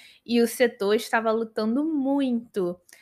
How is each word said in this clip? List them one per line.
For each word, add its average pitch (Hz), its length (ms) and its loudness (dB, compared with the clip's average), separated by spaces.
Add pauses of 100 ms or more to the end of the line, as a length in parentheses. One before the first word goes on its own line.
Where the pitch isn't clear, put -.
(240)
e 233 160 2
o 233 60 4
setor 233 480 0
estava 220 380 0
lutando 226 520 -2
muito 262 960 -2 (220)